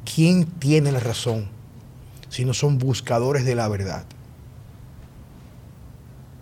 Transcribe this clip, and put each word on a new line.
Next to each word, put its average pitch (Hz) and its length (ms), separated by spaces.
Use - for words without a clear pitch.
quién 170 400
tiene 147 480
la 127 80
razón, 113 480
sino 127 260
son 147 240
buscadores 127 680
de 127 100
la 117 140
verdad. 98 360